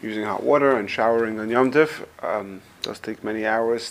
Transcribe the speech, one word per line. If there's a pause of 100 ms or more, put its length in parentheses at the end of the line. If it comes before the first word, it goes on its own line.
using
hot
water
and
showering
on
Yom
Tif. (160)
Um, (160)
it
does
take
many
hours